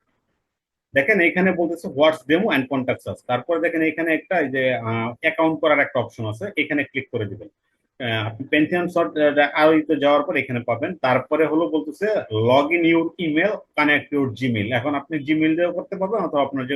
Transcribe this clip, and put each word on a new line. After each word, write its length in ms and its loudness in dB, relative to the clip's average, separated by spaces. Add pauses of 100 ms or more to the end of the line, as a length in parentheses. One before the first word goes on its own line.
(960)
দেখেন, 260 2
এখানে 320 2
বলতেছে 360 -4
"What's 320 2 (100)
demo 180 2
and 240 0
contact 340 -2
us"। 100 -8 (100)
তারপরে 340 -2
দেখেন 220 0
এখানে 320 0
একটা, 260 -2
এই 80 -2
যে, 260 0
আহ, 460 -4
অ্যাকাউন্ট 400 0
করার 180 2
একটা 220 0
অপশন 260 -8
আছে, 300 -8
এখানে 280 -2
ক্লিক 280 -8
করে 140 -4
দিবেন। 220 -14 (580)
আহ, 200 -2
আপনি 260 -10
Pantheon 340 2
sort, 340 -2
আহ, 340 4
আইওতে 420 4
যাওয়ার 260 4
পর 140 -4
এখানে 240 -2
পাবেন। 340 -4
তারপরে 520 2
হলো 220 0
বলতেছে 380 -4 (280)
"Log 320 4 (100)
in 60 0 (120)
your 120 2 (200)
email, 260 2 (240)
connect 400 2
your 100 2 (120)
Gmail"। 360 -2
এখন 200 -2
আপনি 240 -6
Gmail 360 0
দিয়েও 180 0
করতে 240 -8
পারবেন 240 -2
অথবা 220 0
আপনার 240 -4
যে 100 -4